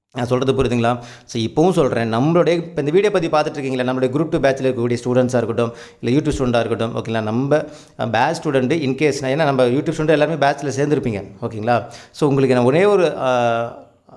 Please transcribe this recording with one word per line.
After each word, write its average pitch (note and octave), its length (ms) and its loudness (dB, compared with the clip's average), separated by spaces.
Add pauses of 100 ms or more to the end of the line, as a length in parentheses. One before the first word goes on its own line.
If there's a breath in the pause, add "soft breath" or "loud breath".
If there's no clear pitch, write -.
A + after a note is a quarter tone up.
(120)
நான் B2 140 -6
சொல்றது C3 380 0
புரியுதுங்களா? A#2+ 360 0 (260 loud breath)
So A#2+ 160 -6
இப்பவும் D3+ 300 2
சொல்றேன், A#2+ 440 0
நம்மளுடைய, C#3 320 2
இப்ப E3 340 -2
இந்த C#3+ 100 -2
வீடியோ G3+ 200 4
பத்தி E3+ 160 -2
பார்த்துட்டு D3+ 300 0
இருக்கீங்களா, B2+ 340 -2
நம்மளுடைய B2+ 180 0
குரூப் B2+ 200 -2
டூ E3 80 -2
பேட்ச்ல C#3 40 -2
இருக்கக்கூடிய B2+ 640 0
ஸ்டூடெண்ட்ஸா B2 320 2
இருக்கட்டும், A#2 380 0 (260 loud breath)
இல்ல - 200 0
YouTube C#3+ 140 0
ஸ்டூடெண்டா A#2+ 260 0
இருக்கட்டும், A2+ 360 -2
ஓகேங்களா, A2+ 260 -4
நம்ம, C3 420 0 (360 loud breath)
அ, A#2+ 80 -4
பேட்ச் C#3 400 0
ஸ்டூடெண்ட் C3+ 340 0
in C3 140 -2
case C#3 260 0
நான், C3 100 -2
ஏன்னா D#3 140 0
நம்ம C3+ 180 2
YouTube C#3+ 300 0
ஸ்டூடெண்ட் D#3 160 -2
எல்லாருமே D3+ 380 2
பேட்ச்ல C#3+ 320 -2
சேர்ந்துருப்பீங்க. C3+ 440 -2 (180)
ஓகேங்களா? A2+ 440 -2 (260 loud breath)
So D3+ 180 0
உங்களுக்கு C3+ 260 2
நான் B2 100 4
ஒரே D#3 200 4
ஒரு, F#3 320 2
ஆ, A#2+ 680 -2 (300)